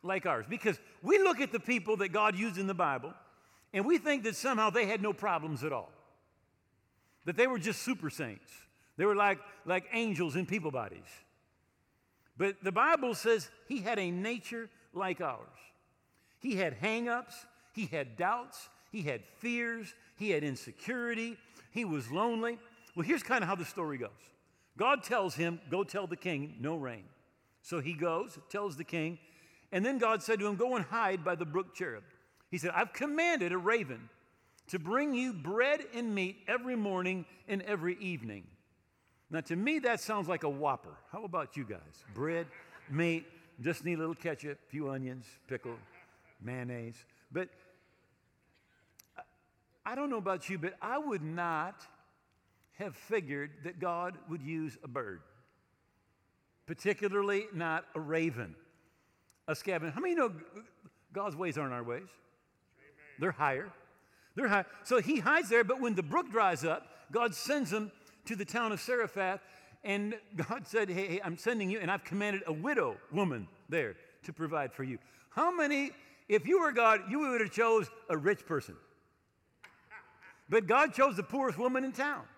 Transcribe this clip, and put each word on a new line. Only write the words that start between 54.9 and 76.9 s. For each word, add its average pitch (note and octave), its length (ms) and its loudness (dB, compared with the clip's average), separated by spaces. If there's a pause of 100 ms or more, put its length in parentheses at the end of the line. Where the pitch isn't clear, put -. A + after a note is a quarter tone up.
particularly G3+ 840 0
not E3 320 -2 (100)
a D#3 40 -4
raven, D3 540 -2 (920)
a D#3 80 0
scavenger. E3 360 -4
How F3 100 -6
many F4+ 120 0
know B3+ 200 2 (800)
God's G3 240 -4
ways D#3+ 200 -4
aren't C#3 160 -2
our A#2+ 100 -4
ways? A#2+ 180 -4
Amen. F#3+ 80 -20 (1120)
They're E3+ 120 0
higher. C#3+ 400 0 (640)
They're A#3+ 140 0
high. G3 160 4 (180)
So B3 160 4
he B3 200 2
hides C#4 280 4
there, A#3 160 6
but B3 160 2
when A#3 160 2
the F3+ 80 2
brook D4+ 260 0
dries F#3 360 2
up, E3 200 0 (260)
God A#3 220 2
sends C4 380 0
him G#3+ 200 -2 (340)
to A3+ 100 -4
the G3 80 -4
town A3+ 300 0
of - 80 -4
Zarephath, G3 580 0 (440)
and G#3 360 -2 (160)
God F#3 320 -4
said, A3 220 2
"Hey, F#3 180 0
hey, F3+ 160 -2
I'm E3+ 140 -4
sending A3 320 0
you, G#3+ 100 0
and F3 100 -2
I've G3 140 0
commanded G3+ 420 -2
a E3 60 -4
widow D#3+ 460 0 (120)
woman C#3+ 380 0 (220)
there C#3+ 260 0 (280)
to E3 100 -10
provide D3+ 400 -2
for C3+ 100 -6
you." C3 140 -6 (320)
How D#4+ 200 2
many, D4 420 2 (360)
if G#3 180 4
you F4 140 6
were D#4 120 4
God, A3 360 6